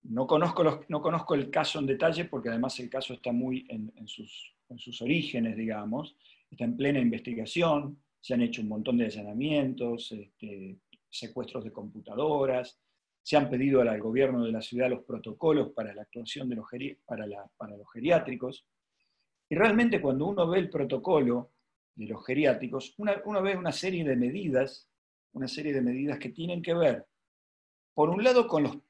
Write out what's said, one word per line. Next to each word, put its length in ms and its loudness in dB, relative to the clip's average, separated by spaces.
No 240 -2
conozco 360 4
los, 260 2
no 120 -2
conozco 320 0
el 160 0
caso 300 0
en 80 -2
detalle, 380 2
porque 240 -6
además 300 -2
el 80 -8
caso 280 -6
está 160 -4
muy 360 -2
en, 280 -10
en 120 -18
sus, 460 -16
en 80 -16
sus 240 -12
orígenes, 560 0
digamos, 580 -6
está 160 -10
en 140 -2
plena 220 2
investigación, 1000 0
se 140 -2
han 60 4
hecho 200 0
un 80 -4
montón 280 0
de 80 4
allanamientos, 1040 -2
este, 640 -14
secuestros 540 -10
de 80 -12
computadoras, 1080 -2
se 120 0
han 140 6
pedido 320 6
al, 60 6
al 120 0
gobierno 460 2
de 60 0
la 100 -2
ciudad 260 0
los 160 -2
protocolos 680 0
para 240 -8
la 80 -12
actuación 440 -10
de 80 -2
los 120 -8
geri-, 360 -10
para 220 -8
la, 320 -12
para 180 -14
los 160 -20
geriátricos, 760 -2
y 60 0
realmente 440 6
cuando 280 2
uno 200 2
ve 120 4
el 100 -2
protocolo 840 2
de 100 -10
los 180 -10
geriátricos, 760 0
una, 260 0
uno 160 -2
ve 160 0
una 140 -2
serie 320 -2
de 120 2
medidas, 720 0
una 140 -6
serie 260 -4
de 80 2
medidas 380 -2
que 100 -8
tienen 320 -6
que 140 0
ver, 320 2
por 160 4
un 120 0
lado, 240 6
con 160 2
los 140 0